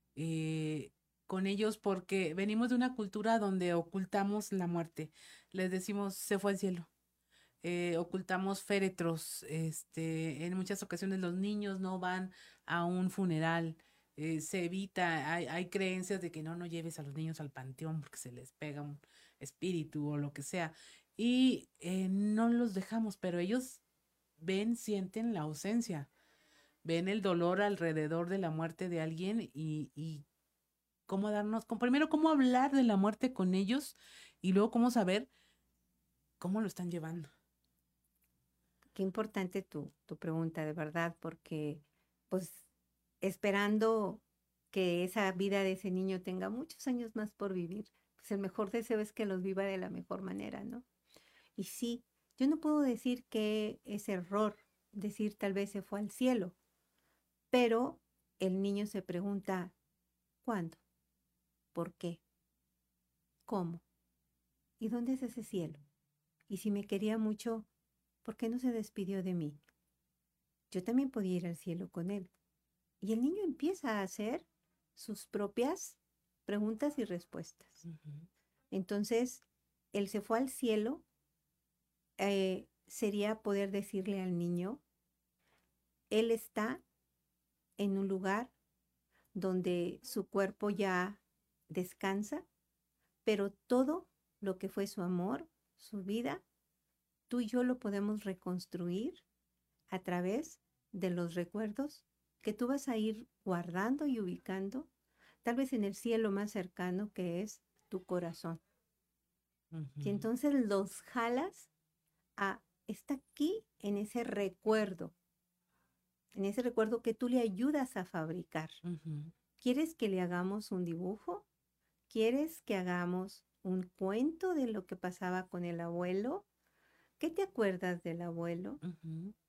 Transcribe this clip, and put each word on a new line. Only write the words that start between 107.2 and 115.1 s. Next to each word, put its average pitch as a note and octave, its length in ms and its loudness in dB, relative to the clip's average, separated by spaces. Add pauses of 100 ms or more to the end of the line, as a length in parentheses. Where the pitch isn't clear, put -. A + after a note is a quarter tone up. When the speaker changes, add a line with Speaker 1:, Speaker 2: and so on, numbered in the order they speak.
Speaker 2:
es - 200 -12 (260)
tu F#3 160 -6
corazón". E3+ 560 -4 (1080)
Speaker 1:
Ujú. D3 320 -8
Speaker 2:
Y E3+ 60 0
entonces A3+ 460 2
los G3+ 480 2
jalas B3 640 -2 (680)
a, G3 260 0 (240)
está - 280 -6
aquí E4+ 520 -2 (120)
en G3+ 180 -2
ese G#3+ 260 -4
recuerdo, G3+ 920 0 (1160)